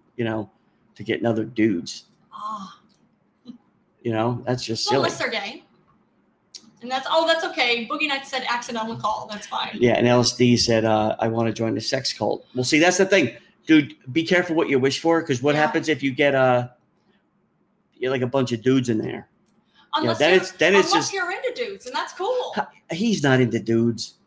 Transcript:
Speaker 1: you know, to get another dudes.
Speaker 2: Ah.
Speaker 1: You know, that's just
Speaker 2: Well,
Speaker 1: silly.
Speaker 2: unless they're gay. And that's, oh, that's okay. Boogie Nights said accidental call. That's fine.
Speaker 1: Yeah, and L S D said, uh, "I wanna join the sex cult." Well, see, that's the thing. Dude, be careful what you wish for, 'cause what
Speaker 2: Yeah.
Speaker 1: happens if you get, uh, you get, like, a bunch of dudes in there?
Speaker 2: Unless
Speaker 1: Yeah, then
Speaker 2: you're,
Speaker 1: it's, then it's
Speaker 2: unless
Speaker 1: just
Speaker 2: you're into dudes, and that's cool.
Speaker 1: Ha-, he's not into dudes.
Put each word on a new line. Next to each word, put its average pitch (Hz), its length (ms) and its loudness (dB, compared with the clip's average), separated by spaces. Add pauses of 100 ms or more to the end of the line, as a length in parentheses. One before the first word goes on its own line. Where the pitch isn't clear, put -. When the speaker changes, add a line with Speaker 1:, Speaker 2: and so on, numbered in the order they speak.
(180)
Speaker 1:
you 120 80 -2
know, 110 260 -6 (440)
to - 80 -16
get 110 180 -2
another 113 240 0
dudes. 110 600 -2 (260)
Speaker 2:
Ah. 208 460 -12 (1300)
Speaker 1:
You 120 80 -2
know, 113 340 -2
that's 123 180 -4
just 110 220 -6
Speaker 2:
Well, - 60 -2
Speaker 1:
silly. 135 140 2
Speaker 2:
unless - 120 -4
they're 277 140 -4
gay. 220 320 -10 (1200)
And 240 80 -10
that's, 262 180 -4
oh, 330 180 2
that's 330 180 2
okay. 240 420 -2
Boogie 302 200 -4
Nights 277 220 -4
said 254 200 -6
accidental 233 480 -6
call. 220 340 -4
That's 202 160 -12
fine. - 320 -8
Speaker 1:
Yeah, 120 140 4
and 120 140 2
L 123 120 6
S 117 160 2
D 120 220 4
said, 113 260 2
uh, 110 360 2
"I 113 80 0
wanna 113 260 -2
join 113 220 -4
the 113 60 -4
sex 127 300 -4
cult." - 340 -4 (100)
Well, 127 80 -2
see, 151 160 2
that's 175 180 4
the 196 80 4
thing. 170 300 2 (320)
Dude, 151 280 4 (160)
be 160 120 0
careful 175 320 0
what 160 140 2
you 135 100 4
wish 135 200 0
for, 165 240 2
'cause 123 200 -2
what 147 120 2
Speaker 2:
Yeah. 151 60 2
Speaker 1:
happens 151 280 0
if 139 120 0
you 139 100 -2
get, 143 220 2
uh, 127 340 2 (1300)
you - 80 -14
get, 127 80 -2
like, 131 140 -2
a 123 40 0
bunch 131 240 0
of 110 120 -6
dudes 131 260 2
in 113 80 2
there? - 320 -8 (640)
Speaker 2:
Unless 117 260 0
Speaker 1:
Yeah, 143 80 4
then 175 60 6
Speaker 2:
you're, 185 80 6
Speaker 1:
it's, - 120 -8
then 180 220 4
it's 196 120 6
Speaker 2:
unless 349 160 2
Speaker 1:
just - 100 -6
Speaker 2:
you're 359 180 -4
into 480 220 -6
dudes, 202 320 -10
and 254 80 -14
that's 311 200 -6
cool. 494 420 -4
Speaker 1:
Ha-, - 120 -4 (220)
he's 180 320 0
not 131 180 4
into 117 200 2
dudes. 113 560 0 (120)